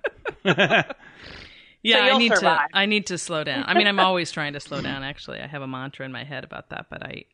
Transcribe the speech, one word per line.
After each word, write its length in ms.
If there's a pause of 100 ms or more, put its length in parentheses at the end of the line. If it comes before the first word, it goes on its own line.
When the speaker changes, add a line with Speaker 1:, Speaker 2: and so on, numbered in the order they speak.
(460)
Speaker 1:
<laughs> 380 (1000)
Speaker 2:
Yeah, 120
Speaker 3:
So 60
Speaker 2:
I 40
Speaker 3:
you'll 120
Speaker 2:
need 180
Speaker 3:
survive. 320
Speaker 2:
to, 80
I 80
need 220
to 100
slow 260
down. 240
I 60
mean, 140
I'm 120
always 320
trying 220
to 80
slow 200
down, 220
actually. 380
I 60
have 140
a 60
mantra 380
in 80
my 100
head 220
about 240
that, 200
but 140
I, 300